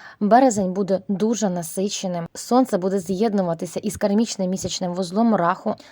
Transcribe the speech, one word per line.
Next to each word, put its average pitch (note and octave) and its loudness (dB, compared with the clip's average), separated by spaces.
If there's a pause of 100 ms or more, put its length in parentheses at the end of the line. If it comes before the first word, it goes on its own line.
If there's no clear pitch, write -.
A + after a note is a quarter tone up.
(200)
березень G#3 4
буде F#3+ 0
дуже G#3 0
насиченим. F3 -4
Сонце A#3+ 2
буде F#3+ -2
з'єднуватися F#3 -2
із - -6
кармічним G3+ 0
місячним F#3 -4
вузлом F#3+ 2
Раху, F3+ 0 (160)